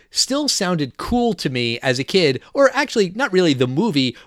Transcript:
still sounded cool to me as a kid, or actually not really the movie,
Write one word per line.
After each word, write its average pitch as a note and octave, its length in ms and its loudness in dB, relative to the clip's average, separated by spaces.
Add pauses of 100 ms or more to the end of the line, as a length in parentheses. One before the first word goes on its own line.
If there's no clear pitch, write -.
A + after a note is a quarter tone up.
(100)
still C#4+ 360 -2
sounded F3 520 -2
cool A#3+ 340 0
to F3+ 160 -6
me A#2+ 320 -2
as B2+ 180 0
a C3+ 60 -2
kid, D3+ 380 2 (100)
or C#4 220 4
actually A3 400 0
not A#3+ 180 -4
really F3+ 220 4
the B2+ 120 2
movie, C#3 480 0 (120)